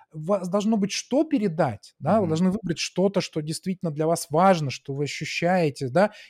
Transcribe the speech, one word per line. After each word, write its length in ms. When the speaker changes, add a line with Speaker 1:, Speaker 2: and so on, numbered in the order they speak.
Speaker 1:
вас 380
должно 280
быть 140
что 340
передать, 760
да, 220
вы 0
Speaker 2:
Мгм. 60
Speaker 1:
должны 240
выбрать 280
что-то, 420
что 200
действительно 500
для 160
вас 240
важно, 400
что 240
вы 100
ощущаете, 840
да, 220